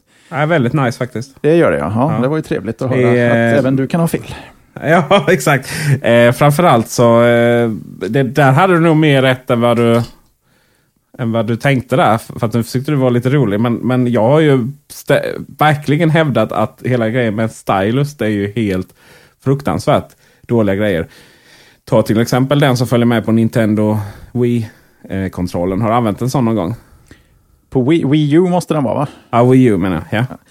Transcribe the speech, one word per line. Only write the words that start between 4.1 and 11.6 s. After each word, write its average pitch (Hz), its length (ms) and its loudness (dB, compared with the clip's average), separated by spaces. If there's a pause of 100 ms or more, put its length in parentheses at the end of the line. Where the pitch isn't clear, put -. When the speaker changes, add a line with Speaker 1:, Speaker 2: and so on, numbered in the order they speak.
Speaker 1:
<laughs> - 320 -20
Ja, 160 460 2
exakt. 160 400 0 (320)
Eh, 120 300 4
framförallt 147 580 2
så, 117 340 2
eh, 120 460 2 (400)
det, 135 140 0
där 135 280 2
hade 180 220 2
du 170 60 2
nog 160 180 4
mer 147 240 4
rätt 127 280 0
än 120 120 0
vad 117 160 2
du, 117 240 2 (1160)
än 113 140 -4
vad 110 160 -2
du 117 80 -2
tänkte 127 400 -2